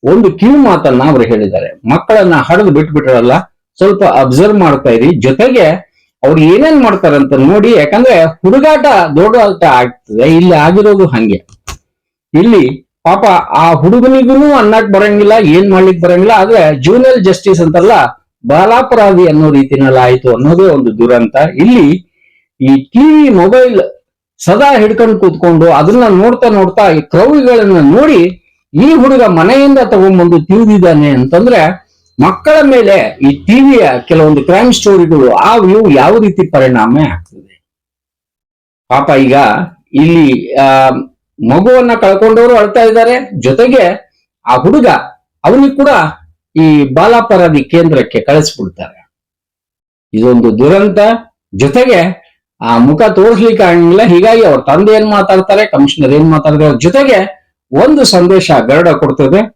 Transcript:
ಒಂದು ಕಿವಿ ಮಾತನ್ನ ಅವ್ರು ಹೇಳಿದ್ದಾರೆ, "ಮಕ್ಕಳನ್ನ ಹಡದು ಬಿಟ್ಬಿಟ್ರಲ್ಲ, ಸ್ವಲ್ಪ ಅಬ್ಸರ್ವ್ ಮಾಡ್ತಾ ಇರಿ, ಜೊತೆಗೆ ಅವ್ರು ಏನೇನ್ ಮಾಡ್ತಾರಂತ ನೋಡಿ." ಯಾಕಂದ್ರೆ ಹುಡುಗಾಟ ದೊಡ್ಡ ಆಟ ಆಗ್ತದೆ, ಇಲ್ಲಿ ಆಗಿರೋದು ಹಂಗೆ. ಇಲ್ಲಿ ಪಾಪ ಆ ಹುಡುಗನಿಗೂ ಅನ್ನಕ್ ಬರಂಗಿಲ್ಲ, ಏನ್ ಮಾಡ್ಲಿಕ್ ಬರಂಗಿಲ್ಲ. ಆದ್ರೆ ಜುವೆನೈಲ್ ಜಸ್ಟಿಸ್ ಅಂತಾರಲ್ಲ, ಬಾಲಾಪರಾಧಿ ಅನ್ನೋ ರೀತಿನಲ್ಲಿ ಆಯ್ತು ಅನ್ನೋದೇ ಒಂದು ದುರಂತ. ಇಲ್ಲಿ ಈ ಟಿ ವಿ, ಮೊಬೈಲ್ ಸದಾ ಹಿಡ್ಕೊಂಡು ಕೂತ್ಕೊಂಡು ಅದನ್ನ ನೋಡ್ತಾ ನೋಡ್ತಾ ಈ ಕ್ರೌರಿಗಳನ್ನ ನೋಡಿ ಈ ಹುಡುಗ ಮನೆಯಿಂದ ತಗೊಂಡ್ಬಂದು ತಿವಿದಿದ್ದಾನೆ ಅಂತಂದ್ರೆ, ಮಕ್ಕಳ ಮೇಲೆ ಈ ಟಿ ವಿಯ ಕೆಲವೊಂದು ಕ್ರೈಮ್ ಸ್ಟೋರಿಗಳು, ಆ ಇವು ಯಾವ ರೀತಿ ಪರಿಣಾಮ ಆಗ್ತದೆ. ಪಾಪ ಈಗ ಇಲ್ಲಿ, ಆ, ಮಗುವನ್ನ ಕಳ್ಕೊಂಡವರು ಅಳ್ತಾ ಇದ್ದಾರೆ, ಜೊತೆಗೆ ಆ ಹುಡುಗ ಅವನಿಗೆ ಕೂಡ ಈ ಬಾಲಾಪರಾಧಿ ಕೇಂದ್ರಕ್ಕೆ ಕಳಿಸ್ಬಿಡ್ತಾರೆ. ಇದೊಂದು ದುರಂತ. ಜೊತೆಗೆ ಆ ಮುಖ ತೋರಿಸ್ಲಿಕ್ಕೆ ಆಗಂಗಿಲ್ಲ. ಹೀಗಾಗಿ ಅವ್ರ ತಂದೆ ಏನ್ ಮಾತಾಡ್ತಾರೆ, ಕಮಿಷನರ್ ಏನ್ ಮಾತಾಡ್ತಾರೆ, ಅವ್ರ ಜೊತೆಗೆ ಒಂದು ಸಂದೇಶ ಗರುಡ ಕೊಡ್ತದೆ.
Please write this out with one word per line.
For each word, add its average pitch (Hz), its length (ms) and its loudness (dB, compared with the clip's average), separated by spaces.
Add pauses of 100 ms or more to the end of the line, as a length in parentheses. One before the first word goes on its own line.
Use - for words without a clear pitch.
ಒಂದು 185 280 0
ಕಿವಿ 233 240 0
ಮಾತನ್ನ 160 480 0
ಅವ್ರು 139 200 0
ಹೇಳಿದ್ದಾರೆ, 107 640 -4
"ಮಕ್ಕಳನ್ನ 180 460 0
ಹಡದು 175 360 0
ಬಿಟ್ಬಿಟ್ರಲ್ಲ, 139 680 -2 (380)
ಸ್ವಲ್ಪ 196 260 0
ಅಬ್ಸರ್ವ್ 143 560 0
ಮಾಡ್ತಾ 143 300 -2
ಇರಿ, 123 300 0
ಜೊತೆಗೆ 135 460 0 (580)
ಅವ್ರು 156 180 0
ಏನೇನ್ 262 420 2
ಮಾಡ್ತಾರಂತ 147 500 -2
ನೋಡಿ." 190 380 0
ಯಾಕಂದ್ರೆ 208 520 2
ಹುಡುಗಾಟ 269 600 0 (300)
ದೊಡ್ಡ 214 220 0
ಆಟ 202 260 -2
ಆಗ್ತದೆ, 127 720 -2
ಇಲ್ಲಿ 175 200 2
ಆಗಿರೋದು 190 520 0
ಹಂಗೆ. 113 380 -4 (880)
ಇಲ್ಲಿ 160 560 0 (140)
ಪಾಪ 196 220 -2 (320)
ಆ 165 160 0
ಹುಡುಗನಿಗೂ 262 800 2
ಅನ್ನಕ್ 214 400 0
ಬರಂಗಿಲ್ಲ, 208 380 0 (100)
ಏನ್ 185 300 2
ಮಾಡ್ಲಿಕ್ 185 300 0
ಬರಂಗಿಲ್ಲ. 180 340 0
ಆದ್ರೆ 190 460 0
ಜುವೆನೈಲ್ 240 440 0
ಜಸ್ಟಿಸ್ 190 360 0
ಅಂತಾರಲ್ಲ, 170 440 0 (400)
ಬಾಲಾಪರಾಧಿ 202 840 0
ಅನ್ನೋ 156 240 0
ರೀತಿನಲ್ಲಿ 135 480 0
ಆಯ್ತು 127 360 0
ಅನ್ನೋದೇ 156 280 0
ಒಂದು 131 340 0
ದುರಂತ. 117 380 0 (200)
ಇಲ್ಲಿ 190 340 2 (720)
ಈ 135 220 0
ಟಿ - 160 -4
ವಿ, 302 300 2
ಮೊಬೈಲ್ 220 520 2 (640)
ಸದಾ 262 360 0
ಹಿಡ್ಕೊಂಡು 214 400 0
ಕೂತ್ಕೊಂಡು 170 520 0
ಅದನ್ನ 170 380 2
ನೋಡ್ತಾ 233 400 0
ನೋಡ್ತಾ 196 420 0
ಈ 156 100 -2
ಕ್ರೌರಿಗಳನ್ನ 208 960 0
ನೋಡಿ 277 240 2 (520)
ಈ 233 200 2
ಹುಡುಗ 262 300 2
ಮನೆಯಿಂದ 240 560 2
ತಗೊಂಡ್ಬಂದು 185 680 0
ತಿವಿದಿದ್ದಾನೆ 185 640 2
ಅಂತಂದ್ರೆ, 170 800 -2 (320)
ಮಕ್ಕಳ 277 420 -2
ಮೇಲೆ 202 600 0
ಈ 139 240 -2
ಟಿ 202 80 0
ವಿಯ 254 360 2 (180)
ಕೆಲವೊಂದು 151 360 0
ಕ್ರೈಮ್ 220 300 0
ಸ್ಟೋರಿಗಳು, 160 640 0
ಆ 208 200 0
ಇವು 208 340 2
ಯಾವ 147 280 2
ರೀತಿ 190 320 -2
ಪರಿಣಾಮ 127 480 0 (140)
ಆಗ್ತದೆ. - 520 -18 (1200)
ಪಾಪ 139 220 -4
ಈಗ 135 260 0 (580)
ಇಲ್ಲಿ, 151 600 0
ಆ, 135 340 2 (600)
ಮಗುವನ್ನ 240 420 0 (100)
ಕಳ್ಕೊಂಡವರು 220 560 2
ಅಳ್ತಾ 214 240 0
ಇದ್ದಾರೆ, 226 600 -2
ಜೊತೆಗೆ 185 720 -2 (340)
ಆ 120 100 -2
ಹುಡುಗ 214 320 0 (560)
ಅವನಿಗೆ 269 320 0
ಕೂಡ 277 140 0 (720)
ಈ 151 220 2 (100)
ಬಾಲಾಪರಾಧಿ 180 720 0
ಕೇಂದ್ರಕ್ಕೆ 151 580 -2
ಕಳಿಸ್ಬಿಡ್ತಾರೆ. 127 880 -6 (1040)
ಇದೊಂದು 117 460 0
ದುರಂತ. 190 400 0 (560)
ಜೊತೆಗೆ 185 720 -2 (360)
ಆ 117 160 -2
ಮುಖ 143 240 0
ತೋರಿಸ್ಲಿಕ್ಕೆ 208 640 0
ಆಗಂಗಿಲ್ಲ. 175 400 2
ಹೀಗಾಗಿ 214 420 2
ಅವ್ರ 139 160 0
ತಂದೆ 202 300 0
ಏನ್ 214 200 0
ಮಾತಾಡ್ತಾರೆ, 196 540 -2
ಕಮಿಷನರ್ 143 460 -2
ಏನ್ 156 200 2
ಮಾತಾಡ್ತಾರೆ, 151 340 0
ಅವ್ರ 139 160 0
ಜೊತೆಗೆ 214 680 -2 (220)
ಒಂದು 254 320 0
ಸಂದೇಶ 180 480 0 (160)
ಗರುಡ 160 220 0
ಕೊಡ್ತದೆ. 147 520 -2 (140)